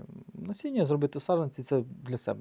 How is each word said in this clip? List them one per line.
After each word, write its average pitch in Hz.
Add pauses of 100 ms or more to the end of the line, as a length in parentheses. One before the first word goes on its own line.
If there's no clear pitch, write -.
(340)
насіння, 208
зробити 147
саджанці, 160
це 127 (200)
для 123
себе 104